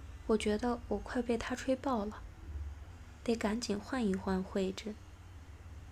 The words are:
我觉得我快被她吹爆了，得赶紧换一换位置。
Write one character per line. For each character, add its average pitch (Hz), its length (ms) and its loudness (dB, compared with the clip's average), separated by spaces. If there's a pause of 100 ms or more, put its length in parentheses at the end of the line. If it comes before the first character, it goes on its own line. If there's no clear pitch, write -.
(260)
我 220 100 8
觉 214 220 4
得 240 300 2
我 208 100 2
快 - 240 0
被 233 160 4
她 254 160 -2
吹 262 220 4
爆 254 280 2
了， 214 180 -6 (1000)
得 233 140 4
赶 214 240 2
紧 202 180 0
换 247 260 0
一 190 100 6
换 190 300 2 (100)
位 190 180 4
置。 214 220 -4 (960)